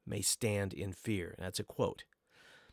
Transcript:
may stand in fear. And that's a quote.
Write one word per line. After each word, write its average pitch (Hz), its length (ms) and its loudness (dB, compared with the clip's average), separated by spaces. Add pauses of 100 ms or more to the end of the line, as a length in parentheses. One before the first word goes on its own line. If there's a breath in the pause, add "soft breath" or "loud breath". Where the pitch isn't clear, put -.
may 104 160 -2
stand 101 500 2
in 92 220 -4
fear. 98 420 -2
And - 80 -6
that's 92 160 -4
a 101 40 -6
quote. - 400 0 (680 soft breath)